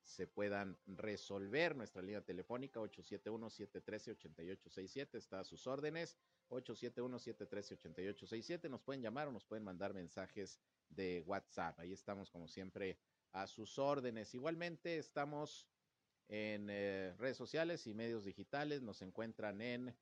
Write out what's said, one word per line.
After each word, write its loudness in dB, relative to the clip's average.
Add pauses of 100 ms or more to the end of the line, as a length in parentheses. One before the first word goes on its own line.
se -2
puedan 2
resolver. 2
Nuestra -4
línea -2
telefónica, -2
ocho -4
siete -4
uno, -2
siete -6
trece, -4
ochenta -8
y -2
ocho -6
seis -4
siete, -4
está -4
a -4
sus -8
órdenes. 0 (320)
Ocho -2
siete -2
uno, 0
siete -4
trece, -2
ochenta -8
y 2
ocho -4
seis -2
siete. 0
Nos -2
pueden -2
llamar 2
o -2
nos -6
pueden -4
mandar 0
mensajes -4 (300)
de 2
WhatsApp. 0
Ahí -4
estamos, -4
como -8
siempre, -2 (340)
a 0
sus -6
órdenes. 4
Igualmente, 0
estamos 0 (600)
en, 0
eh, 4
redes 2
sociales 2
y -2
medios 2
digitales. 0
Nos -6
encuentran 0
en 0